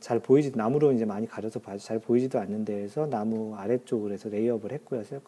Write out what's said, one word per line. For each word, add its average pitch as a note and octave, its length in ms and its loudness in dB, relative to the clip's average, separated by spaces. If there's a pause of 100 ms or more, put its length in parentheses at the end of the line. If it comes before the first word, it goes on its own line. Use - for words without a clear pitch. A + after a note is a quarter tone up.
잘 A#2 180 0
보이지, C3+ 380 4
나무로 C#3 360 4
이제 A2+ 120 4
많이 G#2+ 220 -2
가려서 A2 340 -6
봐-, G2+ 160 -10
잘 A2+ 220 -4
보이지도 B2 400 2
않는 G#2 260 -4
데에서 G#2 420 -4
나무 A2 500 -2
아래쪽으로 G#2 580 -2
해서 G2+ 160 -8
레이업을 G#2+ 420 -2
했고요. C3 320 -6
세-, C#3 240 -12